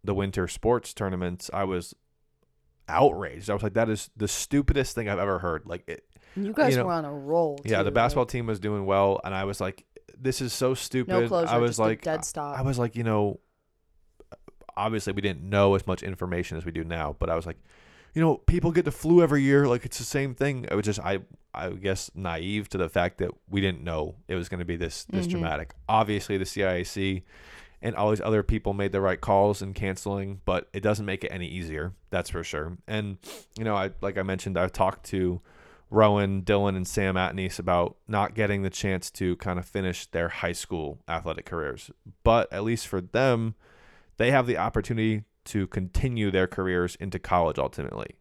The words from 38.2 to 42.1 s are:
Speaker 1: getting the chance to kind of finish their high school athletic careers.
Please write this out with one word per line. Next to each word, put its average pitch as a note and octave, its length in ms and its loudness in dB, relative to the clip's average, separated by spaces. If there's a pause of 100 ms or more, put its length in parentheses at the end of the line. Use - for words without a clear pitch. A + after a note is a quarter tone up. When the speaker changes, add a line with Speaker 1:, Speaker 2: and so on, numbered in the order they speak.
Speaker 1:
getting G2+ 300 0
the F#2 80 -2
chance F#2 400 -2
to F2+ 240 -2
kind F2+ 240 -4
of F2 60 -8
finish F#2 420 -4
their E2+ 220 0
high - 240 -2
school D#2 540 -6
athletic E2 380 -4
careers. D#2 460 -6 (320)